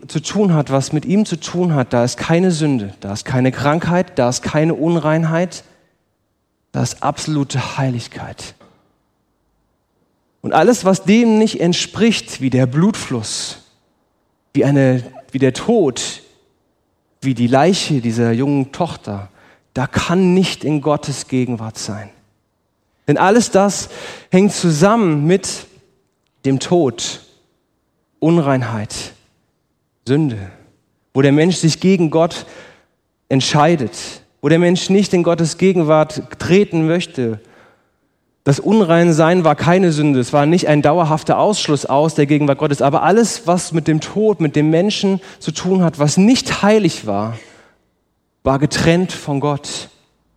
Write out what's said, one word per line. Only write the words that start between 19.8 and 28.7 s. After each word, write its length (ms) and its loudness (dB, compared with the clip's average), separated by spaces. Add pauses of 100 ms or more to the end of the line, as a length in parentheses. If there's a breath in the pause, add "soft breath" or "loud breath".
kann 460 0
nicht 300 0
in 180 -2
Gottes 460 -4
Gegenwart 500 -4
sein. 320 -12 (1000)
Denn 100 0
alles 340 2
das 380 0 (420 loud breath)
hängt 220 4
zusammen 720 2
mit 420 -2 (800)
dem 140 0
Tod, 640 -2 (960)
Unreinheit, 960 -2 (920)